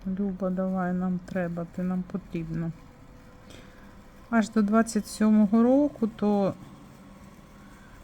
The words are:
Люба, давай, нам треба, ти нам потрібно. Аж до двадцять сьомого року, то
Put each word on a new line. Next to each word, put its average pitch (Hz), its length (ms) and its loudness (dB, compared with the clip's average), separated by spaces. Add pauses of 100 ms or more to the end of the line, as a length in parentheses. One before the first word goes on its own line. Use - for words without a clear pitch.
Люба, 190 440 -4
давай, 185 420 -2
нам 180 320 -2
треба, 170 400 -6
ти 180 180 -8
нам 185 200 -2
потрібно. 165 680 -6 (1600)
Аж 226 200 2
до 214 120 2
двадцять 220 440 2
сьомого 214 560 4
року, 269 440 2
то 208 480 0 (1500)